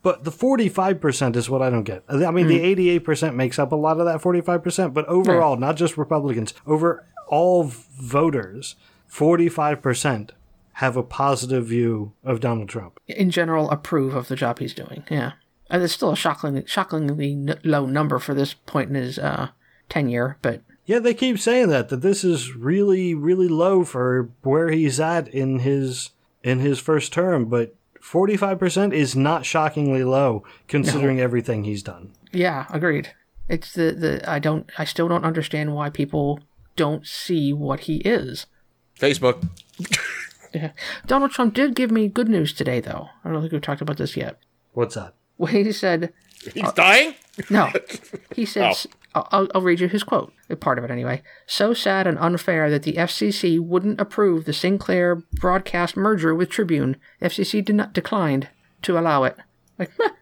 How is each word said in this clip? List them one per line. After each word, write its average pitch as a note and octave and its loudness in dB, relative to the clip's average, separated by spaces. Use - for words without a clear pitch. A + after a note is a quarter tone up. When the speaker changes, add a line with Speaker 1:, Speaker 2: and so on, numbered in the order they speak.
Speaker 1:
But F3 0
the D#3 -6
forty-five G3+ 0
percent C3 0
is A#2+ -2
what C3 0
I C3 2
don't A#2 0
get. G2 -8
I D#3 0
mean, E3+ 4
the E3+ 4
Speaker 2:
Mm. E3+ -2
Speaker 1:
eighty-eight F3+ 2
percent D#3 -2
makes B2+ -2
up C#3 0
a - 0
lot D#3+ 2
of E3+ 2
that D#3+ -2
forty-five F3 0
percent, F3 -2
but D3+ 0
overall, E3+ 4
Speaker 2:
Right. A#2 -2
Speaker 1:
not D#3 0
just D#3+ 0
Republicans, C#3 -2
over D#3+ 0
all E3+ 4
voters, C3 -4
forty-five D#3+ 2
percent B2 0
have B2+ -2
a B2 0
positive B2+ -2
view A2+ -2
of B2+ -2
Donald A2+ -2
Trump. G2 -12
Speaker 2:
In F#3 0
general, E3 0
approve C#3+ 0
of B2+ -4
the C3 -4
job A#2+ -2
he's - -6
doing, - -14
yeah. D3 -2
And F3+ 2
it's E3+ 0
still G#3 0
a G3 0
shockingly, C#3+ -2
shockingly D3 -2
n-, C#3+ -4
low D3 2
number C#3+ 0
for D3 -6
this C#3 0
point - -4
in C#3 -2
his, B2+ -4
uh, C#3+ -4
tenure, B2+ -2
but A#2 -4
Speaker 1:
Yeah, A3+ 2
they A#3 2
keep A#3+ 0
saying A#3+ 4
that, C3 2
that C3 -4
this G3 2
is C3 0
really, F#3 2
really F3 2
low F3 4
for B2+ 0
where D#3 2
he's D#3 2
at D#3+ 0
in C3 -2
his, C3+ -2
in B2+ 2
his C#3 2
first D3+ 0
term, E3+ 2
but A#2 0
forty-five G3 0
percent F#3 2
is C3+ 2
not D3+ 2
shockingly D3 0
low, B2+ 2
considering C#3 2
Speaker 2:
No. B2+ 2
Speaker 1:
everything A#2 -2
he's G#2 -4
done. F#2+ -16
Speaker 2:
Yeah, F3 0
agreed. D3+ -2
It's E3 -4
the, E3 2
the, D#3 -4
I D3+ -2
don't, D#3 -2
I D#3 -4
still E3+ -2
don't E3 0
understand D3+ -2
why D3 -4
people D3 -2
don't D3+ 0
see D3+ -2
what C#3+ -4
he D#3 -4
is. B2+ -2
Speaker 3:
Facebook. C3+ 2
<laughs> - -4
Speaker 2:
Yeah. - -6
Donald C4+ 0
Trump A#3 0
did C4 0
give B3+ 0
me A3 2
good A3+ 0
news D#3+ 2
today, B2 -2
though. - -10
I E3+ -8
don't D#3 -4
think D#3+ -6
we've D3+ -4
talked C#3+ -6
about D3+ -6
this C#3+ -6
yet. - -8
Speaker 1:
What's A#2 -4
that? G2+ -12
Speaker 2:
Well, E3+ -2
he G#3+ 4
said F3 -2
Speaker 3:
He's F3+ -2
Speaker 2:
uh, - 0
Speaker 3:
dying? C4+ 6
Speaker 2:
No. G3+ 4
He A3+ -4
said, - -2
Speaker 3:
Oh. - 4
Speaker 2:
s-, - -4
I'll, - -2
I'll, G3 2
I'll F#3+ 4
read F3 2
you F3+ 2
his G3+ -2
quote, - -2
a D#3+ -6
part C3 -2
of A#2+ -6
it A#2+ -8
anyway. B2 -4
"So A3 0
sad F#3+ 0
and E3+ 2
unfair E3 0
that D3 0
the D#3+ -2
F E3+ 0
C G#3 0
C F3 2
wouldn't F#3 0
approve G3 2
the D3 -2
Sinclair F3+ 0
broadcast F3+ -2
merger F#3+ 2
with F3+ 0
Tribune. D3 0
F F3 -2
C G3 -2
C G#3 0
did G#3 2
not, G#3 0
declined D#3+ -2
to F3 0
allow D3+ 2
it." B2+ -2
Like, F3+ -6
meh. A4+ 2